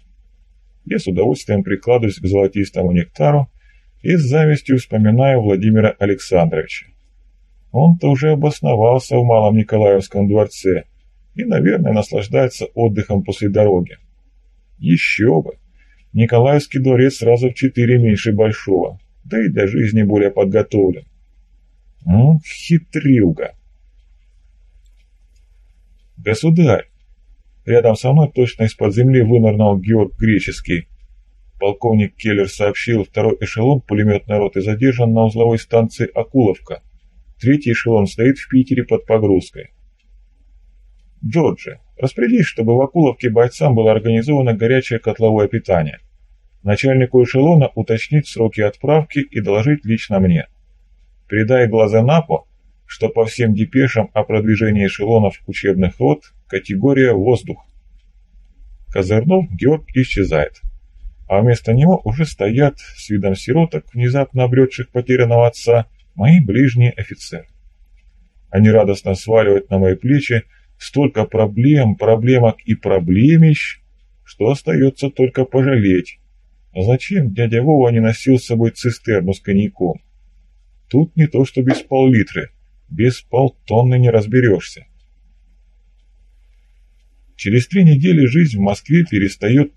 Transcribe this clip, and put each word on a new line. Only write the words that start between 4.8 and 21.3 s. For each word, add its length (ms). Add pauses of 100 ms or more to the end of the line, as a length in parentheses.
Владимира 580
Александровича. 880 (840)
Он-то 380
уже 220
обосновался 840
в 60
Малом 320
Николаевском 720
дворце 580 (500)
и, 80
наверное, 500
наслаждается 800
отдыхом 500
после 260
дороги. 480 (800)
Ещё 640
бы! 160 (560)
Николаевский 680
дворец 400
раза 280
в 40
четыре 440
меньше 360
большого – 640 (240)
да 180
и 60
для 200
жизни 360
более 280
подготовлен. 720 (1000)